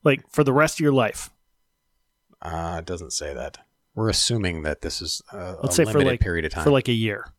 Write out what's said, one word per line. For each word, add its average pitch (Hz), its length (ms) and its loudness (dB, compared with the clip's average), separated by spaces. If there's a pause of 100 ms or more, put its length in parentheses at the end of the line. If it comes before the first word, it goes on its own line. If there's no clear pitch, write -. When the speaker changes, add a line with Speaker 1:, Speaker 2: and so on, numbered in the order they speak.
Speaker 1:
Like, 135 280 2
for 151 120 2
the 135 100 4
rest 151 240 4
of - 40 -10
your 147 120 4
life? 120 360 0 (1120)
Speaker 2:
Uh, 82 380 -6
it 80 60 -10
doesn't 85 280 -8
say 73 200 -6
that. 64 260 -10 (340)
We're 110 160 0
assuming 92 540 0
that 76 180 -4
this - 200 -6
is - 200 -6 (100)
a, 95 300 -12
Speaker 1:
Let's 135 140 0
Speaker 2:
a - 20 4
Speaker 1:
say 165 80 6
for, - 140 -4
Speaker 2:
limited 135 120 4
Speaker 1:
like, 120 100 -2
Speaker 2:
period 85 240 0
of 78 60 -4
time. 82 120 -6
Speaker 1:
for, 143 80 4
like, 135 180 2
a 123 40 2
year. 110 460 -2